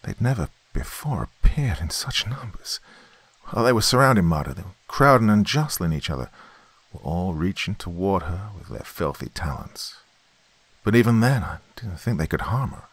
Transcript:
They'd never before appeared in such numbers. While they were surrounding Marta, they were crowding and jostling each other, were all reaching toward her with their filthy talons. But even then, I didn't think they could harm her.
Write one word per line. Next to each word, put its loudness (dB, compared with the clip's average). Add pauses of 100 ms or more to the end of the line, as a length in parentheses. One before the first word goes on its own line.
They'd -8
never 0 (240)
before -6
appeared 2
in -4
such -6
numbers. -10 (640)
While -2
they 6
were 6
surrounding 4
Marta, 0
they -12
were -16 (120)
crowding 6
and 6
jostling 0
each -4
other, -6 (640)
were -16
all -4
reaching -4
toward -2
her -8
with -20
their -12
filthy -6
talons. -10 (880)
But 2
even 6
then, 2
I -10 (180)
didn't -12
think -2
they -2
could -4
harm -4
her. -16